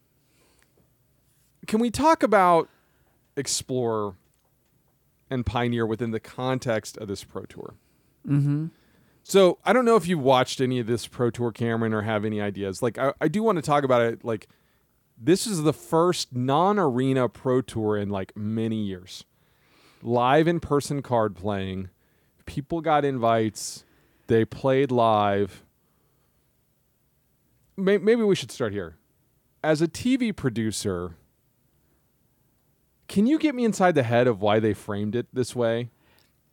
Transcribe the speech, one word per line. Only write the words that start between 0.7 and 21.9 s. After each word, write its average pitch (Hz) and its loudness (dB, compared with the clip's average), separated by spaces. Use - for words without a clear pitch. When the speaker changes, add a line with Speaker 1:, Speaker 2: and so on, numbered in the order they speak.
Speaker 1:
can 214 0
we 240 0
talk 311 2
about 185 4
Explorer 117 -4
and 127 -4
Pioneer 120 0
within 110 -4
the 110 -6
context 127 -4
of 110 -12
this 98 -8
Pro 98 -14
Tour? - -18
Speaker 2:
Mm-hmm. 143 0
Speaker 1:
So 185 4
I 180 4
don't 247 4
know 226 6
if 170 2
you 175 0
watched 127 2
any 127 0
of 113 -4
this 113 -2
Pro 120 -2
Tour, 120 -4
Cameron, 113 -2
or 107 -2
have 107 -2
any 107 -4
ideas. 98 -6
Like, 120 -2
I, 135 0
I 151 0
do 165 -2
wanna 208 2
talk 147 0
about 127 4
it. 117 -2
Like, 113 -6
this 156 0
is 180 -2
the 151 2
first 165 -2
non-arena 135 2
Pro 131 -2
Tour 107 -2
in, 101 -4
like, 98 -8
many 110 -4
years. 95 -12
Live 123 4
in-person 147 -2
card 110 -2
playing. 95 -6